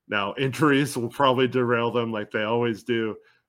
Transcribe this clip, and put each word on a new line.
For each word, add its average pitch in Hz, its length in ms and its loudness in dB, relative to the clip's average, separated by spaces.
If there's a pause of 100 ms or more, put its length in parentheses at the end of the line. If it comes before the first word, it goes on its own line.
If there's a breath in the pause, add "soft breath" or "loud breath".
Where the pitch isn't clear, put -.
Now, 101 280 -2
<laughs> - 20 -10
injuries 135 580 0
will 117 140 -4
probably 131 380 2
derail 120 420 0
them 113 220 -2
like 107 180 -6
they 110 140 -2
always 117 400 0
do, 113 320 -2 (340 soft breath)